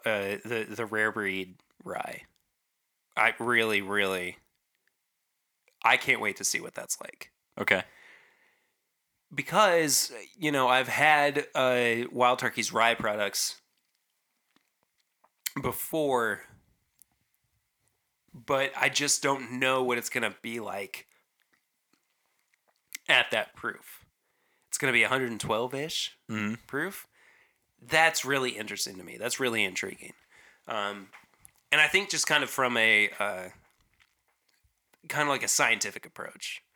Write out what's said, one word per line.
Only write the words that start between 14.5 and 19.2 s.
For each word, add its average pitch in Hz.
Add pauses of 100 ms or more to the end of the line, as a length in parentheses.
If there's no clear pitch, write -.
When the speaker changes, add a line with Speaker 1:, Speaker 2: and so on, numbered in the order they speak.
Speaker 1:
before, 127 (1900)
but 135
I 139
just 143